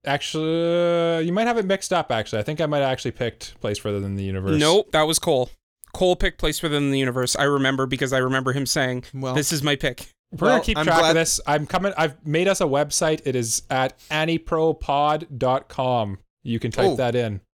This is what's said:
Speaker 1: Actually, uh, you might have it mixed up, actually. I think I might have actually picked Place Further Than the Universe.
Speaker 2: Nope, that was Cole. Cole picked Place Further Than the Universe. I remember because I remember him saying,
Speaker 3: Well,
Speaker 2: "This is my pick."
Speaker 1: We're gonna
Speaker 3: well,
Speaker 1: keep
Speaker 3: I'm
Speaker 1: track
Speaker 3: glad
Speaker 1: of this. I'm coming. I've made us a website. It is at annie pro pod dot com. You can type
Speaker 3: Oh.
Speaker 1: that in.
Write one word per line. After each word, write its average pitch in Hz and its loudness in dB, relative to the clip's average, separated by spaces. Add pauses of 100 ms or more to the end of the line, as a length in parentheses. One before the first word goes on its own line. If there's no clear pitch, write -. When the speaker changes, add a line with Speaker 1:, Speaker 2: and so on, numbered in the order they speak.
Speaker 1:
Actually, 165 0
uh, 165 -2
you 170 -2
might 226 0
have 233 0
it 208 0
mixed 190 -2
up, 165 0
actually. 110 -2
I 104 -4
think 156 -4
I 156 0
might 147 0
have 135 2
actually 127 -4
picked - -8
Place 104 -4
Further 104 -4
Than 98 -4
the 98 -4
Universe. 98 0
Speaker 2:
Nope, 170 4
that 156 2
was 156 0
Cole. 131 0 (440)
Cole 180 2
picked 185 -2
Place 156 -2
Further 151 -2
Than 143 0
the 135 0
Universe. 127 0
I - 0
remember 135 2
because 131 -2
I 131 2
remember 131 0
him 139 -2
saying, 127 -2 (120)
Speaker 3:
Well, 131 -6
Speaker 2:
"This 143 0
is 143 -2
my 147 2
pick." 135 -6 (240)
Speaker 1:
We're - -12
gonna 208 4
Speaker 3:
well, 214 4
Speaker 1:
keep - -2
Speaker 3:
I'm 156 0
Speaker 1:
track 165 4
Speaker 3:
glad 165 4
Speaker 1:
of 160 4
this. 165 2
I'm 151 2
coming. 185 -2
I've 151 -2
made 160 2
us 196 2
a 180 2
website. 147 0
It 131 0
is 117 -2
at 131 0 (140)
annie 160 0
pro 160 0
pod 151 0 (100)
dot 131 0
com. 120 -2 (240)
You 117 -4
can - -4
type 123 2
Speaker 3:
Oh. 135 2
Speaker 1:
that 120 0
in. 110 -2 (160)